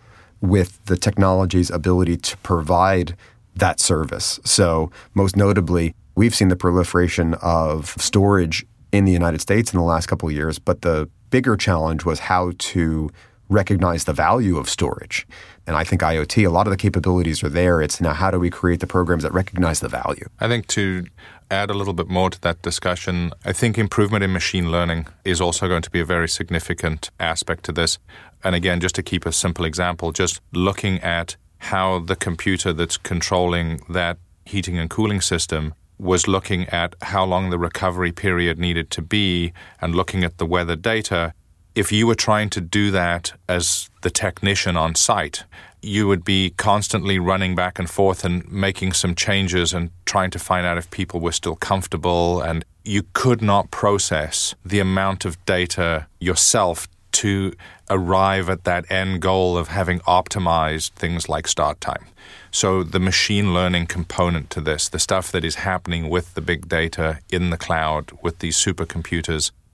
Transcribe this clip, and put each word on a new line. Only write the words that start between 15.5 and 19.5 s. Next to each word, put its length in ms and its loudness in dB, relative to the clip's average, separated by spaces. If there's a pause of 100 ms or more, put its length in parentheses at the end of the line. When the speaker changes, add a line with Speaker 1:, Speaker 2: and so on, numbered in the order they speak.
Speaker 1:
And 100 -2
I 60 2
think 220 0
I 140 2
O 60 0
T, 200 2
a 60 4
lot 180 4
of 20 2
the 60 2
capabilities 680 0
are 60 0
there. 340 4
It's 180 -2
now 120 2
how 180 0
do 80 0
we 100 2
create 300 0
the 80 -4
programs 380 0
that 80 -2
recognize 480 0